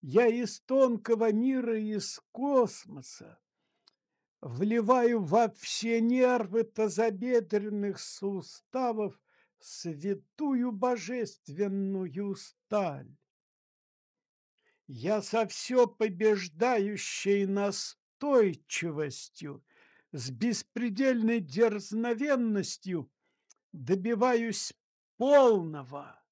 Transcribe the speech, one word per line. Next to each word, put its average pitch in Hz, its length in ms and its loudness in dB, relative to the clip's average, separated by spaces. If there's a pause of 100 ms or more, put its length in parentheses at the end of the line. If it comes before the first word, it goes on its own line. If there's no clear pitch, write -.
Я 180 260 4
из 233 340 -2
тонкого 233 680 2
мира, 240 460 0
из 214 420 -6 (120)
космоса 233 1080 -4 (1000)
вливаю 226 800 2
во 202 280 2
все 226 500 -2
нервы 233 640 2
тазобедренных 208 1400 -2
суставов 208 1200 -6 (400)
святую 202 1120 -4
божественную 196 1600 -4
сталь. 139 840 -6 (1700)
Я 151 340 -2
со 220 240 0
все 240 420 2
побеждающей 202 1600 0
настойчивостью, 185 2250 -2 (520)
с 131 180 -8
беспредельной 233 1120 0
дерзновенностью 214 1700 -2 (600)
добиваюсь 220 1000 0 (440)
полного 165 1160 4